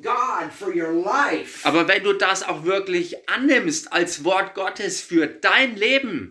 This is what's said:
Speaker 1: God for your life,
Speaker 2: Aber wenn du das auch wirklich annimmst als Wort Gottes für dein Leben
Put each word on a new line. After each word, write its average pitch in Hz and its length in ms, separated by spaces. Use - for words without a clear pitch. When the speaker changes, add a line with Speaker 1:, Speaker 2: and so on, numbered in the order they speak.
Speaker 1:
God 247 500
for 185 240
your 165 160
life, 196 760
Speaker 2:
Aber 151 220
wenn 190 160
du 202 80
das 196 320
auch 156 220
wirklich 180 640
annimmst 233 640
als 170 320
Wort 190 280
Gottes 190 460
für 160 260
dein 214 520
Leben 220 540